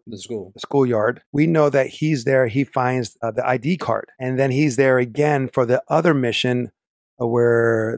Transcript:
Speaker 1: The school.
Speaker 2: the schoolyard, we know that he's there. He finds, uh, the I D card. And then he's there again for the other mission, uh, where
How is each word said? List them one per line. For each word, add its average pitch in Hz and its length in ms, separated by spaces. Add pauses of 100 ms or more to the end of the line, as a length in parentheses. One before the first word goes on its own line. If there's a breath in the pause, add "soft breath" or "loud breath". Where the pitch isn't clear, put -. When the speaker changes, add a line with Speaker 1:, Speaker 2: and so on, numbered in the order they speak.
Speaker 1:
The 113 100
school. 98 380
Speaker 2:
the - 60
schoolyard, 120 600 (100)
we 147 160
know 156 220
that 135 180
he's 151 380
there. 131 220
He 123 160
finds, 127 580
uh, 113 100
the 117 160
I 127 100
D 151 200
card. - 320 (100)
And 127 200
then 135 120
he's 135 260
there 131 200
again 135 500
for 127 180
the 123 240
other 160 240
mission, 123 580 (500)
uh, 120 60
where 117 720